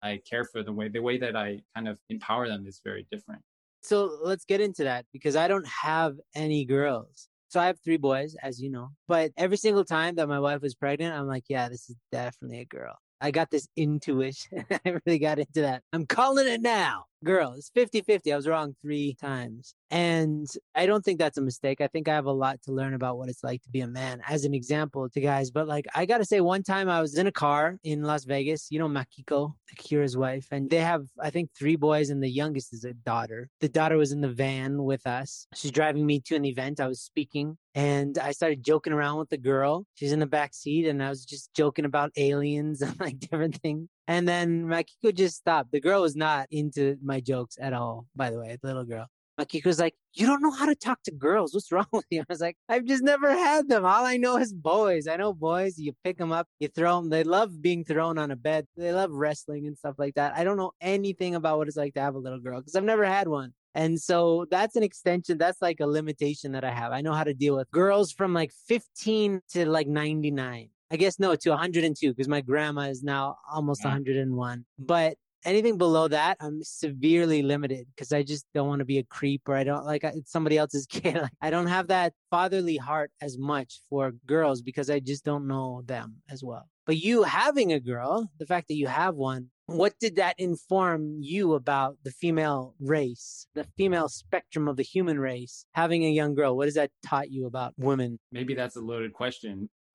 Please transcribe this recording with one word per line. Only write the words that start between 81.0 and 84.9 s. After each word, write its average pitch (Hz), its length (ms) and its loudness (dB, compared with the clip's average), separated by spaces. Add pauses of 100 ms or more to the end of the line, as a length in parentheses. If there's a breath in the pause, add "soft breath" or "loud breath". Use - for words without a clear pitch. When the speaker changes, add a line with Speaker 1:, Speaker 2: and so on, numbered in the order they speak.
Speaker 2:
Like, 147 240 -4
I 156 100 -2
don't 175 160 2
have 180 220 0
that 180 260 2 (160)
fatherly 180 480 2
heart 147 320 -4 (100)
as 139 180 -10
much 139 500 -4
for 135 240 -2 (140)
girls 143 360 2
because 131 280 -6